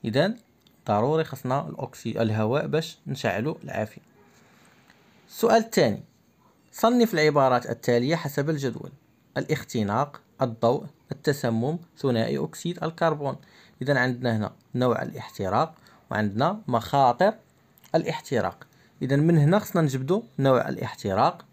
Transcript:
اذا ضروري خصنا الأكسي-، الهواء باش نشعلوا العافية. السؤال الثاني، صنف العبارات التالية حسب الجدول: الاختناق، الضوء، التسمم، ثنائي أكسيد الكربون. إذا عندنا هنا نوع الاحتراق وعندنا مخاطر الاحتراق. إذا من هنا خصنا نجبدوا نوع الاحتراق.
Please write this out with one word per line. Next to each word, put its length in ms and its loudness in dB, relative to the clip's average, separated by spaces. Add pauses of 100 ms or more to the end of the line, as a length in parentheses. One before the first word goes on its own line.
اذا 300 0 (520)
ضروري 360 2
خصنا 460 -4
الأكسي-، 520 -8
الهواء 460 0
باش 300 -4 (100)
نشعلوا 560 -4
العافية. 380 -8 (1300)
السؤال 300 2
الثاني، 460 0 (680)
صنف 420 2
العبارات 560 4
التالية 460 0
حسب 340 -4
الجدول: 420 -6 (460)
الاختناق، 840 -4 (200)
الضوء، 440 0 (260)
التسمم، 680 -2 (180)
ثنائي 400 -2
أكسيد 460 -8
الكربون. 520 -2 (460)
إذا 180 2
عندنا 380 0
هنا 180 -4 (200)
نوع 260 2
الاحتراق 760 -4 (360)
وعندنا 560 0
مخاطر 680 2 (600)
الاحتراق. 720 -2 (340)
إذا 140 0
من 220 6
هنا 220 6
خصنا 220 -2
نجبدوا 400 0 (180)
نوع 300 4
الاحتراق. 840 -2